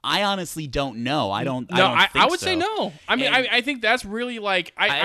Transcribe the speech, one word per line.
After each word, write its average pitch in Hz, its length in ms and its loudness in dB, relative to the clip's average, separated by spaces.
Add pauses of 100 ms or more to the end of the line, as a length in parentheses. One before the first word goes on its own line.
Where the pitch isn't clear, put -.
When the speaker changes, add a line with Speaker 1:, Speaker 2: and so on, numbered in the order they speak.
Speaker 1:
I 165 180 0
honestly 180 440 -4
don't 131 300 -4
know. 120 340 0
I 110 140 -2
don't, 127 260 -6
I - 60 -2
Speaker 2:
No, 185 100 6
Speaker 1:
don't 131 100 0
Speaker 2:
I, 185 100 6
Speaker 1:
think - 180 4
Speaker 2:
I - 40 8
would 359 120 -2
say 370 140 0
Speaker 1:
so. 320 40 0
Speaker 2:
no. 349 340 -2 (140)
I 214 80 2
mean, 269 120 2
Speaker 1:
And 190 80 2
Speaker 2:
I, 254 180 2
I 240 80 2
think 254 200 -4
that's 226 220 2
really, 233 360 -6
like, 190 360 -2
I, 202 140 2
Speaker 1:
I 143 160 0